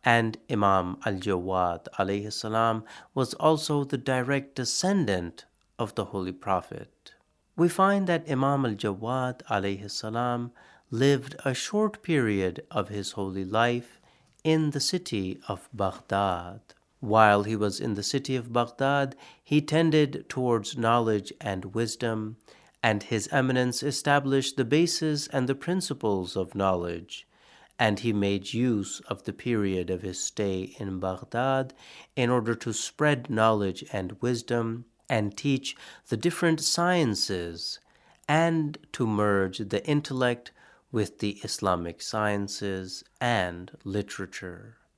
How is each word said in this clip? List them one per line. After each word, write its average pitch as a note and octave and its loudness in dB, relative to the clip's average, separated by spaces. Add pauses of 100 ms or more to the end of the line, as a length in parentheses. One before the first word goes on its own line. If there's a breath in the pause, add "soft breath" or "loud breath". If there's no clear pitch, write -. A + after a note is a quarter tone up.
And A#2 4 (100)
Imam F#2+ 2
Al-Jawad F#2 -2 (100)
alayhi G2+ 0
salam A2 0 (280 loud breath)
was C3 -2
also D3+ 2
the C#3 -4
direct C3+ -2
descendant A#2+ 0 (340)
of A2 -4
the G2 -2
Holy F#2 -6
Prophet. - -4 (680)
We E3+ 4
find F#3+ 4
that E3 0
Imam C3+ 2
Al-Jawad A#2 -2
alayhi G2 -2
salam A#2+ -4 (380 loud breath)
lived C3 2
a C3 0
short G#3 -2
period G#2 0
of G2 -2
his G2+ -6
holy F#2+ -4
life A#2+ 0 (420 soft breath)
in D#3+ 4
the C#3+ -2
city G#2 -2
of F#2+ -8
Baghdad. G2 -2 (400)
While G#2+ 8
he G#2+ -2
was G#2 -2
in A2+ -2
the G2+ -4
city C3+ -4
of A#2+ -8
Baghdad, C3+ 0 (280 loud breath)
he D3 2
tended D3+ 2
towards B2 0
knowledge A2+ 2 (120)
and F#2+ -4
wisdom, A2 -4 (440 loud breath)
and G#2+ 4
his G#2+ -2
eminence B2+ 2
established C#3 0
the C3 2
basis D#3 2
and C3 -2
the C3+ 0
principles A#2 -2
of F#2+ -4
knowledge, F2 -2 (500 soft breath)
and G#2+ 2
he A#2 0
made G2 0
use A2+ 0 (100)
of - -8
the G2+ -6
period G2 -2
of F2+ -2
his F#2 -8
stay F#2+ -4
in F#2+ -6
Baghdad B2+ -2 (420 loud breath)
in B2 2
order A#2 2
to A2+ -6
spread C#3+ 0
knowledge G#2+ 2
and F#2+ -4
wisdom A#2 -2 (220)
and G#2+ 0
teach C#3 -2 (320 loud breath)
the A#2+ -2
different E3 2
sciences A2 0 (460 soft breath)
and D#3+ 2 (140)
to B2 -2
merge G2+ 2
the G#2 -4
intellect B2+ 0 (380 soft breath)
with G#2+ -2
the G#2 -2 (100)
Islamic F2 -2
sciences G2+ -4 (160)
and F2+ -2 (120)
literature. G2 -8 (220)